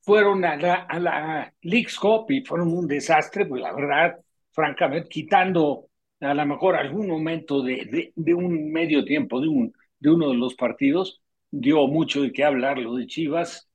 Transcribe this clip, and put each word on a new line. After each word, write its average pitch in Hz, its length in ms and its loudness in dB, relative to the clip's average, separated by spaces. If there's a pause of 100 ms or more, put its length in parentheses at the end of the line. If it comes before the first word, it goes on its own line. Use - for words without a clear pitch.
Fueron 202 420 4
a 156 120 0
la, 175 180 2
a 175 240 -4
la 156 640 -4
League's 208 380 -2
Cup 220 320 2
y 135 140 0
fueron 170 280 -2
un 175 160 -2
desastre, 151 580 0
pues 127 140 -6
la 92 140 -8
verdad, 143 420 0 (360)
francamente, 156 560 -2
quitando 170 800 0 (320)
a 143 140 -2
lo 147 120 0
mejor 165 300 0
algún 151 320 -4
momento 160 540 -4
de, 127 220 -4
de, 127 300 -6
de 165 200 0
un 170 380 -2
medio 156 320 0
tiempo 131 360 -2
de, 156 80 0
un, 127 260 0 (240)
de 147 120 2
uno 160 200 4
de 127 60 0
los 127 180 -2
partidos, 139 680 -2 (280)
dio 143 360 2
mucho 143 360 0
de 127 100 -2
qué 139 120 0
hablar 135 340 0
lo 120 160 -6
de 123 120 -6
Chivas 160 680 -6